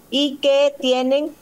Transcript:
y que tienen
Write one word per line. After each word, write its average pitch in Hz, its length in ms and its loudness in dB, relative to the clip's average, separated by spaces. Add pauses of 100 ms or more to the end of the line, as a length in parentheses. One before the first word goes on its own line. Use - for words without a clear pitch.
(100)
y 285 260 -2
que 285 440 2
tienen 262 500 0 (120)